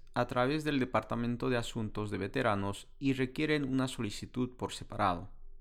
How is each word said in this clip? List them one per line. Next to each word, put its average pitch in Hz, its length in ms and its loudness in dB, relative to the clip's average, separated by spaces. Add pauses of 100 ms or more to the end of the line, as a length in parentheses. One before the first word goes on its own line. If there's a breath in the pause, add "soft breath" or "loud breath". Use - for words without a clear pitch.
(140)
a 120 140 2
través 139 360 2
del 143 160 2
Departamento 120 680 0
de 123 80 4
Asuntos 107 540 -2
de 98 80 0
Veteranos 101 680 0 (120)
y 135 140 4
requieren 147 500 0
una 131 240 2
solicitud 123 680 -2
por - 180 -4
separado. 92 580 0 (300)